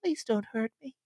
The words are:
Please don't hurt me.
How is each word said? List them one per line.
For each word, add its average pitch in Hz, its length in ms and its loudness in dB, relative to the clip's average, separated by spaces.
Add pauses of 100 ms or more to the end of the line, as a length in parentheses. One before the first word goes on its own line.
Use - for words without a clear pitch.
Please 330 240 0
don't 208 280 2
hurt 226 280 -2
me. 269 260 -14